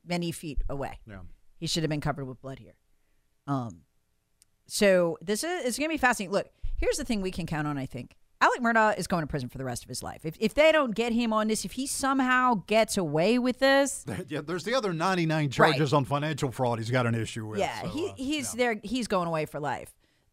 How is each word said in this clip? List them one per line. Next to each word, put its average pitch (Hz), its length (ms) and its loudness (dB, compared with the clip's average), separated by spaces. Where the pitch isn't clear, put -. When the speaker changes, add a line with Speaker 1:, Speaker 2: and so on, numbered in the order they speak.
Speaker 1:
many 170 260 -2
feet 151 360 -6
away. 135 380 -6
Speaker 2:
Yeah. 101 120 -16
Speaker 1:
He 165 80 -6
should 165 160 -2
have 151 80 0
been 151 100 -2
covered 139 240 -4
with 127 160 -14
blood 131 180 -14
here. 92 180 -20
Um, 120 360 -4
so 180 540 4
this 208 240 -4
is, 339 200 -4
it's 240 140 -2
gonna 294 100 -2
be 330 100 -2
fascinating. 214 340 2
Look, 190 160 0
here's 440 200 0
the 311 80 -4
thing 226 160 -2
we 185 100 -4
can 180 160 -6
count 151 200 -2
on, 147 100 -4
I 135 100 -4
think. - 300 -12
Alec 277 200 4
Murdaugh 226 360 4
is 180 80 -4
going 175 140 -2
to 156 60 -4
prison 131 240 -4
for - 80 -14
the 131 80 -6
rest 120 160 -8
of - 80 -16
his 127 120 -10
life. - 220 -12
If, 160 160 -6
if 214 140 0
they 320 180 6
don't 277 220 2
get 233 180 -2
him 233 180 2
on 214 180 2
this, 214 180 -2
if 180 60 -8
he 269 140 -6
somehow 254 800 2
gets 214 300 2
away 180 420 2
with 247 200 0
this 269 480 4
Speaker 2:
<laughs> 180 120 -8
Yeah, 147 120 -4
there's 160 240 -6
the 214 100 -2
other 214 200 0
ninety-nine 160 500 2
Speaker 1:
Right. 185 140 8
Speaker 2:
charges 139 200 2
on 143 140 4
financial 143 440 -2
fraud 120 280 0
he's 113 120 -4
got 127 160 2
an 117 80 2
issue 110 320 -4
with, 107 120 -6
Speaker 1:
Yeah, 127 240 0
Speaker 2:
so, - 60 -6
Speaker 1:
he, 330 200 -4
Speaker 2:
uh, - 80 -8
Speaker 1:
he's 269 380 -4
Speaker 2:
yeah. 226 40 -10
Speaker 1:
there. 233 240 0
He's 226 260 -4
going 180 200 0
away 160 160 -2
for 147 160 -8
life. 123 340 -6